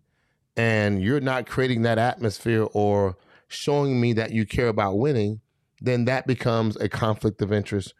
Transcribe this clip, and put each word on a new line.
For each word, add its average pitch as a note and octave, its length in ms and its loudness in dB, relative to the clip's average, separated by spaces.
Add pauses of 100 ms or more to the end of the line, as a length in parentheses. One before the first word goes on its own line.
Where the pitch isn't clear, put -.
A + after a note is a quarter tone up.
(540)
and G#2+ 460 2
you're C3 200 2
not C3 260 -2
creating B2+ 360 0
that A#2 140 2
atmosphere A2+ 760 0
or G2+ 420 2 (320)
showing C#3+ 540 0
me A#2+ 120 2
that A2 180 -2
you A2 140 0
care B2 220 -2
about G#2 300 0
winning, A2 440 0 (380)
then A#2+ 260 0
that C3 220 0
becomes A2+ 500 0
a G#2 120 -2
conflict G#2+ 520 -2
of G#2 120 0
interest, G2+ 460 -4